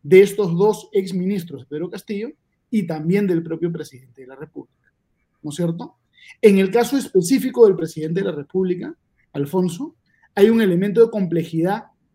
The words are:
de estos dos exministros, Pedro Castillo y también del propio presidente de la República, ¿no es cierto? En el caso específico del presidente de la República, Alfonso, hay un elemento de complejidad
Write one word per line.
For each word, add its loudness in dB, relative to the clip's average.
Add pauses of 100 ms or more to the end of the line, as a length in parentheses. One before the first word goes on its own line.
de 8
estos 0
dos 0
exministros, -4
Pedro -8
Castillo -10 (400)
y -2
también -2
del 0
propio -6
presidente -16
de -20
la -20
República, -20 (500)
¿no -10
es -10
cierto? -6 (440)
En 6
el 2
caso 0
específico 2
del 6
presidente -6
de -2
la -4
República, -6 (380)
Alfonso, -4 (400)
hay 6
un 4
elemento 2
de 2
complejidad -2 (280)